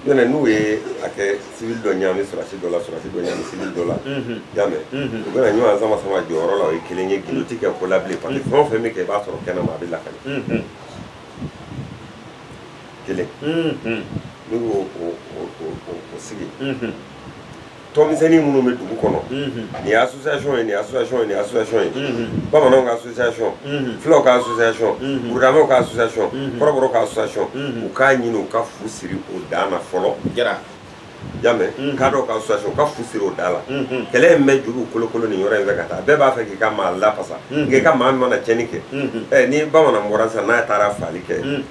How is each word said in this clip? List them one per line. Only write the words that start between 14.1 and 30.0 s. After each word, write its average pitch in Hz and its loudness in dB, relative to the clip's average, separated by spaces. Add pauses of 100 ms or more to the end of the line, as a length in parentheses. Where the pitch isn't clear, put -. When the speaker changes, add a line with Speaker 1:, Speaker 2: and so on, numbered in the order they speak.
Speaker 1:
N'u 113 -2
y'o 117 -2
o, 92 -4
o, 78 -10 (200)
o, 80 -10 (200)
o, 90 -12
o 82 -14
sigi. 98 -12 (120)
Speaker 2:
Unhun. 131 -6 (1000)
Speaker 1:
Tɔnmisɛnnin 156 6
minnu 139 4
bɛ 123 4
dugu 151 -6
kɔnɔ, - 2 (120)
Speaker 2:
Unhun. 123 -6 (160)
Speaker 1:
nin - -6
ye 101 4
association 131 2
ye, 117 0
nin 110 -2
ye 101 0
association 113 -2
ye, 113 2
nin 101 -2
ye 104 0
association 110 0
ye. - 0
Speaker 2:
Unhun. 120 -4 (220)
Speaker 1:
Bamananw 131 8
ka 120 2
association, 117 -2 (160)
Speaker 2:
Unhun. 135 -4
Speaker 1:
fulaw 147 6
ka 123 6
association, 113 2
Speaker 2:
Unhun. 131 -4
Speaker 1:
Burukinabew 131 6
ka 131 6
association, 113 0
Speaker 2:
Unhun. 127 -6
Speaker 1:
kɔrɔbɔrɔw 131 4
ka 117 4
association, 110 -2
Speaker 2:
Unhun. 123 -6
Speaker 1:
u 98 -6
k'a 135 4
ɲini 117 -2
u 90 -4
ka 113 -2
fu 107 -10
siri 95 -10 (200)
o - -8 (100)
dan 95 -2
na 90 -2
fɔlɔ. 92 -2 (200)